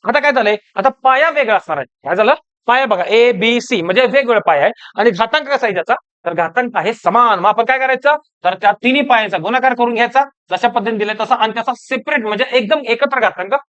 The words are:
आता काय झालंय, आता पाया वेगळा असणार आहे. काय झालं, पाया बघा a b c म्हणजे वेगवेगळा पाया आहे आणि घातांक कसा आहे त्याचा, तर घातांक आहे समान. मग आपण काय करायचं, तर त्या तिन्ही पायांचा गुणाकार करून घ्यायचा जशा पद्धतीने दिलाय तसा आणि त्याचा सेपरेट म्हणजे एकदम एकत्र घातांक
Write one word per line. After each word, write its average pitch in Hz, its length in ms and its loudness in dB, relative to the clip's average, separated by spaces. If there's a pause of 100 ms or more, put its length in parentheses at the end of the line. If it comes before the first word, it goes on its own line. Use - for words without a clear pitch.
आता 240 120 0
काय 285 120 0
झालंय, 214 240 2 (200)
आता 202 140 2 (140)
पाया 262 260 4
वेगळा 254 260 0
असणार 165 220 -4
आहे. 135 80 -6 (220)
काय 165 80 -2
झालं, 214 180 2 (340)
पाया 254 180 2
बघा 190 180 -2
a 233 360 4
b 233 240 0
c 214 200 -2
म्हणजे 190 180 0
वेगवेगळा 240 380 2
पाया 156 220 2
आहे 175 100 2 (240)
आणि 226 140 2
घातांक 226 380 -2
कसा 262 180 -2
आहे 208 80 -2
त्याचा, 175 200 -2 (320)
तर 175 80 -4
घातांक 175 440 -2
आहे 185 160 -2
समान. 214 460 2
मग 175 60 -2
आपण 214 200 2
काय 262 140 0
करायचं, 262 360 2 (280)
तर 180 100 2
त्या 202 180 2 (120)
तिन्ही 262 180 2
पायांचा 220 360 0
गुणाकार 247 360 0
करून 240 200 -2
घ्यायचा 240 300 0 (280)
जशा 185 160 -2
पद्धतीने 220 300 -2
दिलाय 208 220 -4
तसा 202 160 0
आणि 220 180 -2
त्याचा 233 220 -4
सेपरेट 262 500 -6
म्हणजे 214 260 -2
एकदम 254 360 0
एकत्र 247 320 -2
घातांक 196 360 -2 (140)